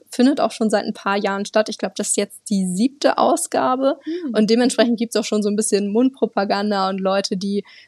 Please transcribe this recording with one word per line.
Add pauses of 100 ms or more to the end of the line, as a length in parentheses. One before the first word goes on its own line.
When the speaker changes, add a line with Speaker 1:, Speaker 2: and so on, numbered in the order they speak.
Speaker 1:
findet
auch
schon
seit
ein
paar
Jahren
statt.
Ich
glaub,
das
ist
jetzt
die
siebte
Ausgabe.
Speaker 2:
Hm.
Speaker 1:
Und
dementsprechend
gibt's
auch
schon
so
ein
bisschen
Mundpropaganda
und
Leute,
die, (220)